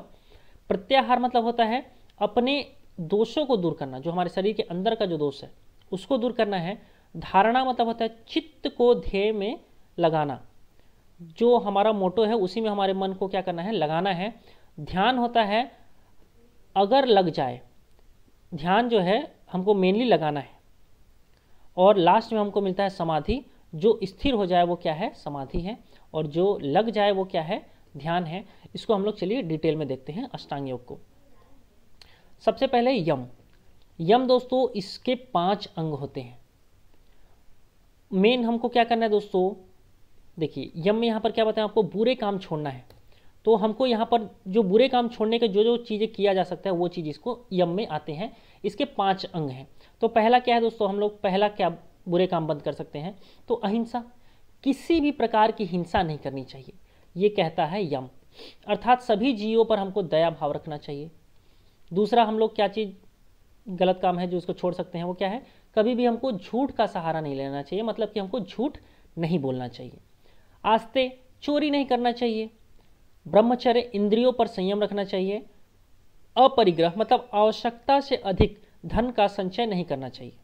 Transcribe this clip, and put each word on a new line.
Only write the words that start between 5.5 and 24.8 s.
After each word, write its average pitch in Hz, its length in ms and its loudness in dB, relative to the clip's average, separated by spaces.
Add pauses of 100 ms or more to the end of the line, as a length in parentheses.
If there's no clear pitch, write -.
उसको 202 260 -2
दूर 226 140 -2
करना 208 240 -2
है। 180 220 -4 (360)
धारणा 220 500 2
मतलब 247 220 0
होता 226 180 -2
है 226 120 -6 (120)
चित्त - 400 -6
को 240 260 4
ध्येय 202 380 0
में 214 280 -6 (380)
लगाना, 151 420 0 (800)
जो 226 380 2
हमारा 202 340 2
मोटो 196 320 2
है 214 100 2
उसी 196 260 -2
में 220 100 -2
हमारे 196 220 0
मन 190 200 -2
को 190 160 -4
क्या 196 120 -2
करना 175 220 -4
है, 208 100 -4
लगाना 165 380 0
है। 190 240 -4 (460)
ध्यान 196 380 0
होता 240 240 2
है 220 280 0 (1040)
अगर 233 300 4
लग 196 220 6
जाए, 131 320 -2 (920)
ध्यान 185 360 2
जो 226 120 4
है 190 200 2 (320)
हमको 185 220 2
मेनली 196 300 4
लगाना 151 360 2
है। - 180 -16 (1160)
और 196 200 8
लास्ट 190 360 4
में 220 80 0
हमको 208 200 -2
मिलता 196 220 -2
है 196 80 0
समाधि, 170 540 -2 (300)
जो 214 300 2
स्थिर 262 300 -2
हो 202 120 0
जाए 175 180 4
वो 175 120 0
क्या 170 180 -4